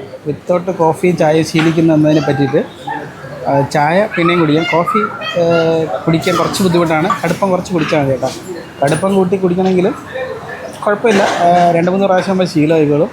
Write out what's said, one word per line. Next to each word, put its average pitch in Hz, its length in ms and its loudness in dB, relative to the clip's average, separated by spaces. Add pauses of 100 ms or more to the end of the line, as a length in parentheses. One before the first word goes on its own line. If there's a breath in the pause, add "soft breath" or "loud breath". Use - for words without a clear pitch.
(280)
വിത്തൗട്ട് 180 440 -2 (100)
കോഫിയും 165 400 2
ചായയും 160 300 2
ശീലിക്കുന്നതിനെ 156 760 2
പറ്റിയിട്ട്. 139 340 2 (880)
ആ, 139 40 0 (220)
ചായ 156 220 2 (180)
പിന്നെയും 175 260 2
കുടിക്കാം, 156 320 2
കോഫി, 175 280 0 (400)
ഏ, - 20 2 (600)
കുടിക്കാൻ 165 360 0
കുറച്ച് 165 260 -2
ബുദ്ധിമുട്ടാണ്, 170 420 2 (140)
കടുപ്പം 175 320 -2
കുറച്ച് 180 220 -4
കുടിച്ചാൽ 156 280 0
മതി 135 100 0
കേട്ടോ. 131 160 -4 (520)
കടുപ്പം 156 360 0
കൂട്ടി 185 260 2
കുടിക്കണമെങ്കിൽ 185 440 2 (960)
കുഴപ്പമില്ല, 240 400 2 (220)
ആ, - 20 4 (300)
രണ്ട് 170 160 2
മൂന്ന് 196 160 2
പ്രാവശ്യം 185 240 0
ആകുമ്പോൾ 185 200 0
ശീലമായിക്കോളും. 151 600 2